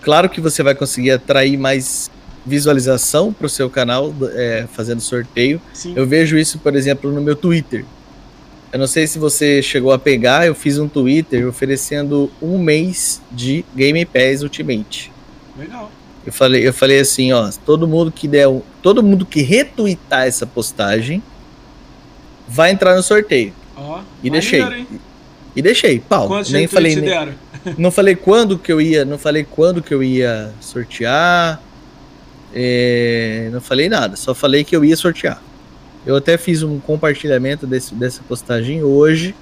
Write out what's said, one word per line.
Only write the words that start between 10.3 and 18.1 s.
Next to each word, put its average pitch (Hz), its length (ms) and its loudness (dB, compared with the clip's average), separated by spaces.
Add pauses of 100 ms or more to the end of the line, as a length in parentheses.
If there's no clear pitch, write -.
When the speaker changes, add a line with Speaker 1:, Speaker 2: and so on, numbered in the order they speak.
Speaker 1:
eu 160 80 2
fiz 143 240 -2
um 151 80 -2
Twitter 135 600 0
oferecendo 139 840 -2 (100)
um 170 180 -4
mês 170 600 -2 (100)
de 131 320 -4 (120)
Game 147 300 2
Pass 135 360 2
Ultimate. 143 720 -8 (460)
Speaker 2:
Legal. 208 340 -16 (340)
Speaker 1:
Eu - 80 -12
falei, 127 340 4
eu 127 60 2
falei 135 260 4
assim, 135 320 0
ó, 113 200 2 (140)
todo 160 220 4
mundo 160 240 0